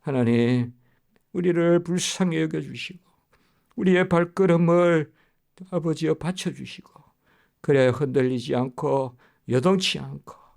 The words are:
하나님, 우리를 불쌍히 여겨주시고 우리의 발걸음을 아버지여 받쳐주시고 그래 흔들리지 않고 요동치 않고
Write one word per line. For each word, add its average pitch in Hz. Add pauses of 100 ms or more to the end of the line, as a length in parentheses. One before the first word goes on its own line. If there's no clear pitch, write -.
하나님, 123 (580)
우리를 175
불쌍히 170
여겨주시고 160 (760)
우리의 185
발걸음을 175 (580)
아버지여 160
받쳐주시고 156 (680)
그래 135
흔들리지 131
않고 131 (320)
요동치 185
않고 139 (220)